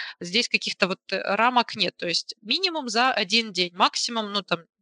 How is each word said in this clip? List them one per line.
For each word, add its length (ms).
Здесь 280
каких-то 380
вот, 120
э, 80
рамок 420
нет. 200
То 100
есть 360
минимум 460
за 240
один 400
день, 220
максимум, 580
ну, 100
там, 180